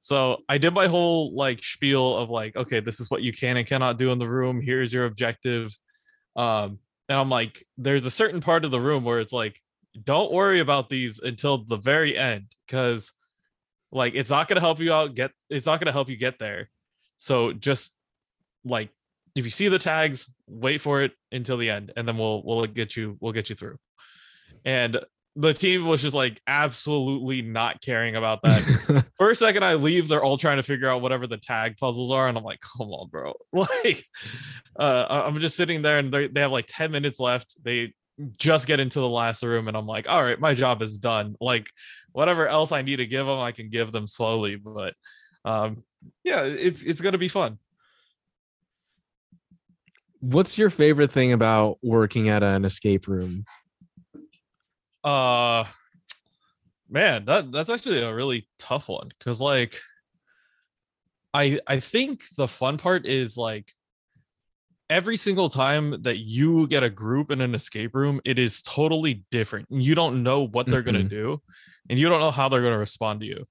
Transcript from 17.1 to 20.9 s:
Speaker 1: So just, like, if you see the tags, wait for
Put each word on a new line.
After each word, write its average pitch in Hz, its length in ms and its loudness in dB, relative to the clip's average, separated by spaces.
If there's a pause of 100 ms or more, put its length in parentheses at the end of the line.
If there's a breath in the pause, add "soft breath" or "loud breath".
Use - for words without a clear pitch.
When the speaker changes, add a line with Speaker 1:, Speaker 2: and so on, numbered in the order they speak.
Speaker 1:
So 117 340 0
just, 131 400 -2 (720)
like, 117 260 -4 (440)
if 127 100 -2
you 117 60 -8
see 202 180 0
the 190 100 4
tags, 156 540 0 (140)
wait 131 340 -2
for 143 220 0